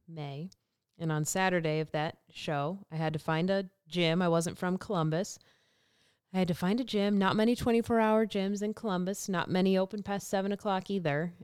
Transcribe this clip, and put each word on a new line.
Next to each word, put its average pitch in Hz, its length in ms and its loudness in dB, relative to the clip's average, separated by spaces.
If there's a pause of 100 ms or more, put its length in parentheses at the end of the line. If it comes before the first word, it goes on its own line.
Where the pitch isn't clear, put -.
May. 151 420 -10 (480)
And 165 140 -2
on 151 140 0
Saturday 175 540 0
of 151 120 -4
that 156 260 -4 (140)
show, 156 480 -4 (120)
I 160 40 -8
had 156 180 0
to 156 60 -2
find 165 320 0
a 196 140 0 (220)
gym. 165 340 2
I 175 80 2
wasn't 165 280 0
from 185 220 -2
Columbus. 165 580 -2 (960)
I 185 60 2
had 185 80 4
to 180 80 2
find 202 240 0
a 269 40 -2
gym. 208 340 2
Not 190 180 4
many 226 200 4
twenty-four 233 440 2
hour 220 260 4
gyms 196 380 -2
in 214 100 -2
Columbus. 190 560 -4
Not 175 200 0
many 190 280 4
open 196 240 -2
past 202 280 -6
seven 196 220 0
o'clock 196 380 -4
either. 170 440 0 (100)